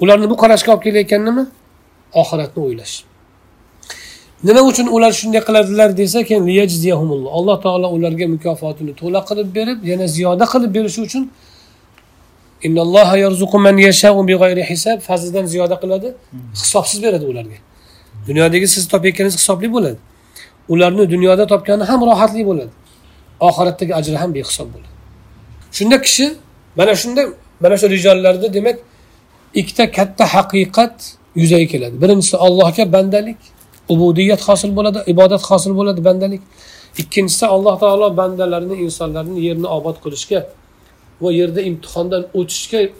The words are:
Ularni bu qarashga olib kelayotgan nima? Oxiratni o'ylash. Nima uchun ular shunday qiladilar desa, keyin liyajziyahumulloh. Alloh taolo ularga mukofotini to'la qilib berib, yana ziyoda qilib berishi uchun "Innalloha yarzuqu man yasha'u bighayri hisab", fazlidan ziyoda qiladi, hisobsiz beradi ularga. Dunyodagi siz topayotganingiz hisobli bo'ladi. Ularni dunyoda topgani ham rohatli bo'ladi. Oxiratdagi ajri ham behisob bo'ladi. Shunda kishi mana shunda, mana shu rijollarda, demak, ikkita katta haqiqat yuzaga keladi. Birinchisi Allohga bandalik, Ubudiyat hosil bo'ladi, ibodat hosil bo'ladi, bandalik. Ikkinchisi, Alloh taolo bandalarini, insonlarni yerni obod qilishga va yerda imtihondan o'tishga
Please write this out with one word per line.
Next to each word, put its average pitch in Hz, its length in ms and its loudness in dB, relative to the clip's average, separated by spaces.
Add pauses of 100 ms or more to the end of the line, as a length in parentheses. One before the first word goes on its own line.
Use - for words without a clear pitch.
Ularni 202 280 4
bu 233 80 0
qarashga 226 340 4
olib 208 120 4
kelayotgan 208 420 0
nima? 240 180 -2 (680)
Oxiratni 160 500 -2
o'ylash. 117 320 -8 (1500)
Nima 214 180 6
uchun 247 260 2
ular 226 260 2
shunday 220 280 -2
qiladilar 214 560 2
desa, 196 260 -2
keyin 202 240 0
liyajziyahumulloh. 165 880 0
Alloh 185 280 0
taolo 180 280 -2
ularga 170 380 -2
mukofotini 156 680 -6
to'la 180 300 -4
qilib 208 300 -6
berib, 226 300 -6
yana 180 220 -4
ziyoda 180 380 0
qilib 240 300 0
berishi 214 260 -4
uchun 254 240 -6 (1400)
"Innalloha 175 560 4
yarzuqu 196 400 0
man 196 180 6
yasha'u 196 520 6
bighayri 180 360 2
hisab", 208 360 -4
fazlidan 180 460 -4
ziyoda 175 340 -2
qiladi, 190 280 -4 (460)
hisobsiz - 480 -2
beradi 180 220 -2
ularga. 113 340 -10 (560)
Dunyodagi 160 540 0
siz 190 200 -2
topayotganingiz 190 500 0
hisobli 190 340 -2
bo'ladi. 156 260 -2 (680)
Ularni 175 420 2
dunyoda 185 360 2
topgani 202 380 0
ham 254 160 0
rohatli 220 460 2
bo'ladi. 143 260 -4 (680)
Oxiratdagi 175 540 0
ajri 156 220 -4
ham 175 180 -4
behisob 135 380 -8
bo'ladi. - 220 -20 (760)
Shunda 226 300 2
kishi - 240 0 (500)
mana 202 180 4
shunda, 240 280 -2 (380)
mana 185 160 4
shu 202 140 0
rijollarda, 185 640 2
demak, 233 220 0 (760)
ikkita 208 360 0
katta 196 360 0
haqiqat 196 680 0 (420)
yuzaga 165 300 4
keladi. 123 340 -6
Birinchisi 190 360 2
Allohga 180 560 4
bandalik, 202 480 0 (480)
Ubudiyat 175 540 2
hosil 202 340 0
bo'ladi, 208 300 -2
ibodat 185 360 4
hosil 196 340 0
bo'ladi, 196 280 -2
bandalik. 190 380 0 (560)
Ikkinchisi, 190 480 -2
Alloh 196 340 2
taolo 202 360 2
bandalarini, 185 680 -4
insonlarni 160 560 -8
yerni 170 260 -4
obod 165 340 -6
qilishga 156 400 -6 (800)
va 175 120 -2
yerda 170 300 -2
imtihondan 180 600 -6 (120)
o'tishga 190 460 -4 (200)